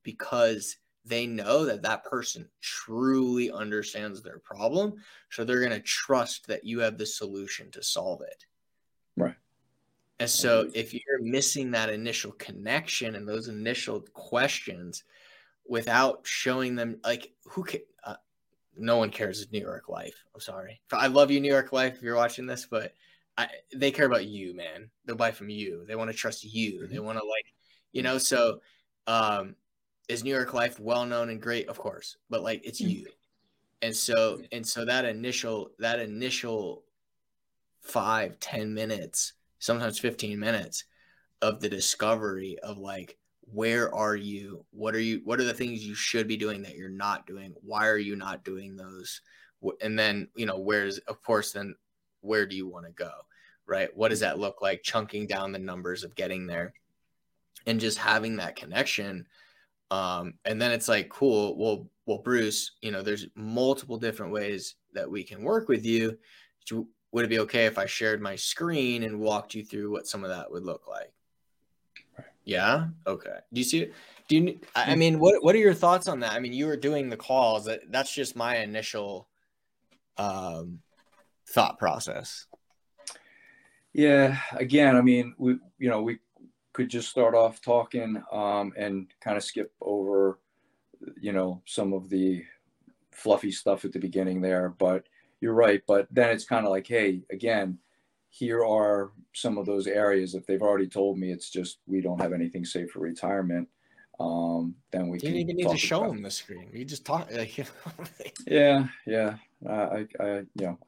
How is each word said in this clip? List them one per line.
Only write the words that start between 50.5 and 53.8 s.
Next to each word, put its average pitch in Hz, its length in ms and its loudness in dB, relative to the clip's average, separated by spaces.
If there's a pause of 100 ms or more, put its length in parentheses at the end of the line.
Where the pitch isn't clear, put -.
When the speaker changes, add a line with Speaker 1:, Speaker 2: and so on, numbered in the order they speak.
Speaker 1:
where's, 101 400 0
of - 240 -12
course, 107 300 0
then 101 220 -8 (460)
where 104 260 2
do 95 100 -8
you 95 120 -6
wanna 87 220 -16
go? 85 200 -10 (540)
Right? 95 320 -2